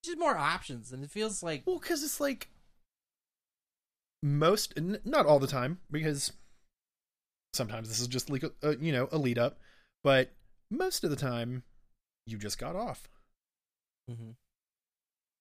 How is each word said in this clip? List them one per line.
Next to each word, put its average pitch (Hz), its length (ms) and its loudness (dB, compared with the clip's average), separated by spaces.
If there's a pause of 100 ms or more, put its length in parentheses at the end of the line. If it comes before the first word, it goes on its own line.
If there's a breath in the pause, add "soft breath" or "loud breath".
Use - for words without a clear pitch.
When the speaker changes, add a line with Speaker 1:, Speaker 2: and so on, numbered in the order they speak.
Speaker 1:
Just 330 140 -6
more 302 180 4
options, 143 560 -2
and 131 120 -10
it 143 60 -12
feels 214 320 -4
like 160 240 -4
Speaker 2:
Well, 370 120 0
'cause 302 240 -2
it's 302 180 -4
like 277 280 -2 (1700)
most, 151 540 4
n-, 175 280 -2
not 269 220 4
all 147 120 10
the 135 80 4
time, 139 320 -2 (120)
because 151 420 -2 (1200)
sometimes 113 340 -6
this 110 120 -2
is 120 80 -2
just 127 200 -4
like 135 140 -2
a, 151 100 -4 (100)
a, 151 140 2
you 156 160 -2
know, 131 200 2
a 160 60 0
lead 135 200 2
up, 120 200 2 (460 soft breath)
but 131 260 6 (400)
most 370 340 0
of 170 60 0
the 143 60 0
time 123 460 -4 (640)
you 110 120 -8
just 101 200 -6
got 151 180 -6
off. 196 320 -6 (1000)
Speaker 1:
Mm-hmm. 117 200 -12 (1120)